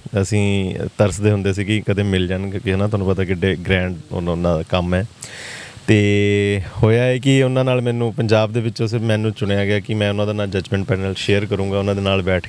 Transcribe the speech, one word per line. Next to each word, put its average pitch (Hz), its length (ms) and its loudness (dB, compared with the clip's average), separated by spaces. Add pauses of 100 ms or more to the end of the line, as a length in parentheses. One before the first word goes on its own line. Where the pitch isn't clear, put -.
(220)
ਅਸੀਂ 98 540 0 (220)
ਤਰਸਦੇ 104 340 2
ਹੁੰਦੇ 98 220 0
ਸੀ 98 120 -4
ਕਿ 104 200 0
ਕਦੇ 101 180 0
ਮਿਲ 92 240 0
ਜਾਣ, 95 220 -4
ਕਿਉਂਕਿ 95 220 -4
ਹੈ 95 60 2
ਨਾ 101 100 0
ਤੁਹਾਨੂੰ 101 200 0
ਪਤਾ 95 180 0
ਕਿੱਡੇ 90 300 0 (120)
ਗ੍ਰੈਂਡ 92 280 0 (160)
ਉਹਨਾਂ, 87 200 -2
ਉਹਨਾਂ 85 240 0
ਦਾ 80 140 -2
ਕੰਮ 90 240 0
ਹੈ। 92 120 0 (840)
ਤੇ 101 720 4 (220)
ਹੋਇਆ 117 280 4
ਇਹ 127 100 0
ਕਿ 135 220 4
ਉਹਨਾਂ 131 200 2
ਨਾਲ 127 180 0
ਮੈਨੂੰ 120 320 -2
ਪੰਜਾਬ 110 400 2
ਦੇ 120 80 0
ਵਿੱਚੋਂ 110 260 -2
ਸਿਰਫ 110 160 -2
ਮੈਨੂੰ 110 280 0
ਚੁਣਿਆ 101 340 -2
ਗਿਆ 104 140 0
ਕਿ 98 140 -6
ਮੈਂ 104 160 0
ਉਹਨਾਂ 104 180 -2
ਦੇ 107 60 -2
ਨਾਲ 104 140 -2
ਜੱਜਮੈਂਟ 98 400 -2
ਪੈਨਲ 95 300 -2
ਸ਼ੇਅਰ 101 280 0
ਕਰੂੰਗਾ, 98 340 -2
ਉਹਨਾਂ 101 160 0
ਦੇ 101 60 -2
ਨਾਲ 98 200 2
ਬੈਠ 90 280 -2